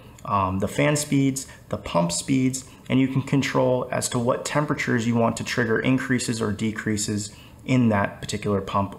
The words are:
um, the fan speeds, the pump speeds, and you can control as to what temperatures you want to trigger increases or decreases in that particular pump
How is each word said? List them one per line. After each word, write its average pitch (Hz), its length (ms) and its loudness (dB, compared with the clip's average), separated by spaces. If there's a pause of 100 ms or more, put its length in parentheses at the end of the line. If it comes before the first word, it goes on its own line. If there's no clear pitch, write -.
(240)
um, 95 340 0
the 101 100 0
fan 147 280 2
speeds, 135 500 0 (220)
the 101 100 -4
pump 170 320 0
speeds, 131 540 0 (240)
and 127 100 2
you 131 100 4
can 131 140 0
control 127 680 2
as - 160 -2
to 127 100 -2
what 123 260 0
temperatures 135 640 0
you 117 80 2
want 113 220 2
to - 80 -6
trigger 113 340 0
increases 127 640 0
or 107 100 0
decreases 107 840 -2 (300)
in 127 240 4
that 101 340 2
particular 104 380 -2
pump 98 380 -4